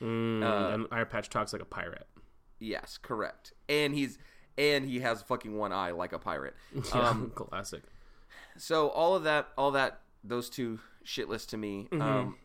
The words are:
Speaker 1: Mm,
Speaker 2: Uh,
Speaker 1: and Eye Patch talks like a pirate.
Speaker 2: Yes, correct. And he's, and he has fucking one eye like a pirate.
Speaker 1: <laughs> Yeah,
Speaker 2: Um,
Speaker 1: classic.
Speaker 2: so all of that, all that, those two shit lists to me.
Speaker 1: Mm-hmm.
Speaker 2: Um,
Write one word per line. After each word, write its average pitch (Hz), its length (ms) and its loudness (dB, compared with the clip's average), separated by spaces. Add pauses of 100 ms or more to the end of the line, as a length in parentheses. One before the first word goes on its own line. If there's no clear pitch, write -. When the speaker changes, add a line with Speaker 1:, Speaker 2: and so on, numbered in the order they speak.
Speaker 1:
Mm, 113 420 0
Speaker 2:
Uh, 104 320 2
Speaker 1:
and 113 160 -2
Eye 117 140 -2
Patch 107 240 -4
talks 107 240 -2
like 104 80 -6
a - 60 -12
pirate. - 400 -10 (520)
Speaker 2:
Yes, - 440 -8
correct. - 500 -6 (160)
And 147 260 4
he's, 139 220 0 (400)
and 143 300 4
he 123 140 0
has 117 220 0
fucking 113 340 -4
one 104 160 0
eye 90 180 0
like 87 220 -2
a 82 60 -4
pirate. 71 360 -4 (100)
Speaker 1:
<laughs> - 100 -18 (200)
Yeah, 123 160 6
Speaker 2:
Um, 110 240 0
Speaker 1:
classic. - 480 -6 (720)
Speaker 2:
so 156 340 4
all 170 260 6
of 160 80 0
that, 151 240 4 (100)
all 139 140 4
that, 135 280 2 (220)
those 120 280 -2
two 117 280 -2 (240)
shit - 260 -4
lists 113 200 -4
to 113 80 -4
me. 104 340 -4
Speaker 1:
Mm-hmm. 160 120 0
Speaker 2:
Um, 107 420 2